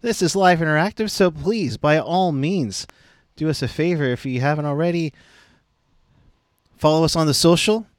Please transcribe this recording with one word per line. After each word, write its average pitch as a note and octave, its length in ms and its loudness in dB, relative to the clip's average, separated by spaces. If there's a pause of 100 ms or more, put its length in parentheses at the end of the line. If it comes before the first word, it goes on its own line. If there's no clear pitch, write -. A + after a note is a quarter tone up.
This A#3 200 -2
is F3+ 140 0
live F3+ 240 4
interactive, E3 500 0
so F3+ 220 2
please, D#3 460 -4
by D3+ 200 2
all E3+ 360 0
means, C#3 520 -4 (520)
do D#3 100 -4
us D3+ 140 -2
a B2+ 80 -4
favor D#3+ 340 -2
if B2 220 -2
you B2+ 160 -4
haven't D3 240 -2
already. D#3+ 480 -2 (1600)
Follow D#3 300 2
us D#3 100 -2
on D#3+ 100 0
the D3 80 2
social. G#3 540 2 (120)